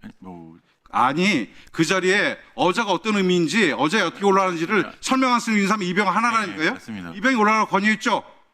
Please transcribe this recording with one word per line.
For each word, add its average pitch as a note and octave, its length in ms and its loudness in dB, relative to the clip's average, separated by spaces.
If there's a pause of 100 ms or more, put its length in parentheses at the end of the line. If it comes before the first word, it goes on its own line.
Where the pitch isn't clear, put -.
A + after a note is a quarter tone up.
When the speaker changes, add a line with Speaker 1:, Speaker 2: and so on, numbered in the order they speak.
Speaker 1:
아니, - 180 -20
뭐. E2+ 380 -18 (320)
Speaker 2:
아니, C#3 600 0 (200)
그 D#3+ 120 -2
자리에 F3+ 540 0 (180)
어자가 F#3 360 0
어떤 G#3 260 -2
의미인지, F3+ 560 2
어자에 D3+ 280 0
어떻게 F3 240 -4
올라가는지를 F#3 580 2
Speaker 1:
네. - 80 -10 (100)
Speaker 2:
설명할 B3+ 400 0
수 A#3 100 -4
있는 G3+ 160 2
사람이 G#3 200 0
이배용 F#3 200 0
하나라니까요? G3+ 560 -2
Speaker 1:
네, F3+ 80 2
맞습니다. G3 400 -10
Speaker 2:
이배용이 A3+ 280 0
올라가라고 G#3+ 300 2
권유했죠? G#3 540 0 (300)